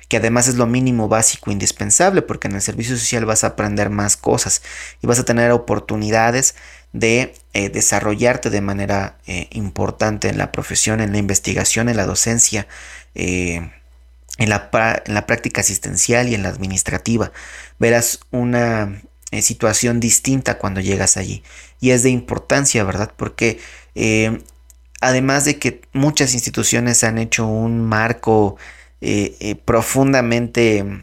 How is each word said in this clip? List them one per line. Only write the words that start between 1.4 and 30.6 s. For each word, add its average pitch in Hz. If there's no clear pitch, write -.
indispensable, 101
porque -
en 101
el 98
servicio 113
social 117
vas 110
a 110
aprender 104
más 104
cosas -
y -
vas 120
a 123
tener 120
oportunidades 113
de, 117
eh, 101
desarrollarte 107
de 104
manera, 98
eh, 92
importante 104
en 104
la 101
profesión, -
en 104
la 104
investigación, 98
en 120
la 98
docencia, 107
eh, 87
en 107
la 104
pra-, 113
en 104
la -
práctica -
asistencial 107
y 120
en 101
la 95
administrativa. 95
Verás 117
una, 117
eh, 107
situación 117
distinta 127
cuando 95
llegas 95
allí. 98
Y 127
es 120
de 131
importancia, 127
¿verdad? 95
Porque, -
eh, 110
además 131
de 143
que -
muchas 143
instituciones 117
han 113
hecho 113
un 113
marco, 110
eh, 104
eh, 104
profundamente 117